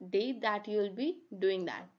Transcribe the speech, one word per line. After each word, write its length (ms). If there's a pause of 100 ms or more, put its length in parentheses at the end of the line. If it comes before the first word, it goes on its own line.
day 220 (100)
that 260
you 120
will 140
be 260 (200)
doing 260
that. 220 (120)